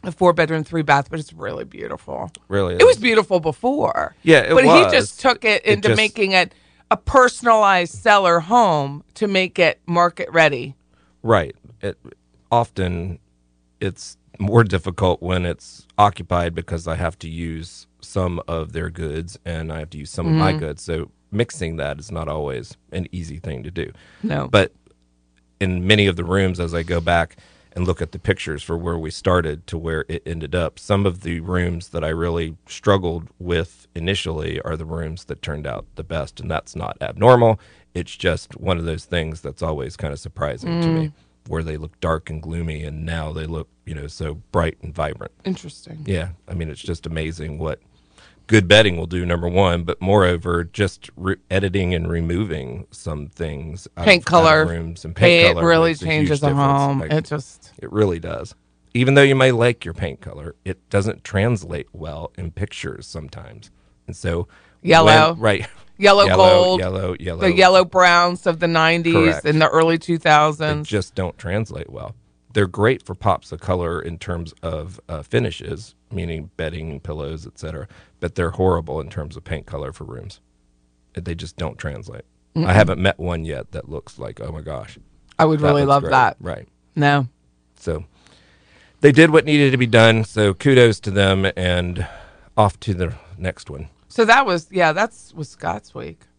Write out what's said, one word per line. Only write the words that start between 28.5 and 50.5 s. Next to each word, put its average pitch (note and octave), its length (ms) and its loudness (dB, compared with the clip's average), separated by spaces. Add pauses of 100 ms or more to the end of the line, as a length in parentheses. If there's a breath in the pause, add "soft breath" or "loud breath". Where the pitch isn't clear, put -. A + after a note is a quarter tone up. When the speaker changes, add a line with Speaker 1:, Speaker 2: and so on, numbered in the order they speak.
Speaker 2:
for E2+ 140 -6
where E2+ 220 -6
we D#2 120 -8
started E2+ 580 -2
to E2+ 100 -10
where D#2+ 300 -6
it E2+ 180 -8
ended D#2+ 280 -8
up, E2+ 240 -4
some G2+ 280 -2
of F2+ 160 -4
the E2+ 180 -6
rooms F2 480 -4
that D#2+ 160 -6
I D#2 40 -4
really E2 480 -4 (120)
struggled F2 600 -2 (100)
with E2+ 560 -4
initially E2 680 -6
are D#2+ 140 -6
the D#2+ 100 -12
rooms E2 380 -10
that - 180 -12
turned D2 240 -8
out G#1 200 -10 (100)
the D#2+ 80 -12
best. D2+ 360 -8
And E2 100 -10
that's - 260 -8
not - 240 -10
abnormal. A#2 580 4 (360 soft breath)
It's F2 220 -10
just - 440 -4
one F#2 180 -2
of E2 60 -6
those E2 220 -6
things D#2+ 340 -6
that's C#2 220 -10
always D2+ 340 -6
kind D2 160 -8
of C#2 80 -12
surprising E3+ 600 -6
to E3 60 0
me, D#3+ 200 -2
Speaker 1:
Mm. D3 40 -12 (360)
Speaker 2:
where E2 140 -4
they D#2 160 -8
look D#2+ 220 -14
dark E2 280 -2
and D#2 140 -10
gloomy D#2+ 420 -8
and D#2 220 -10
now D#2+ 260 -6
they D#2 140 -8
look, D#2+ 220 -8 (180)
you E2 80 -12
know, D2 120 -12
so D#2 280 -10 (180)
bright E2 300 -2
and D2+ 120 -12
vibrant. - 380 -8 (120)
Speaker 1:
Interesting. E3 600 -12
Speaker 2:
Yeah. F2+ 240 -6 (180)
I F2+ 60 -10
mean, E2 140 -6
it's D2 140 -14
just - 240 -10
amazing D#2+ 520 -8
what D#2 220 -8 (680 soft breath)
good G#2 200 4
bedding G2+ 280 6
will E2 100 -6
do, F2+ 200 -4
number F2 220 -2
one, F2+ 340 2
but F2 180 -6
moreover, F2+ 640 2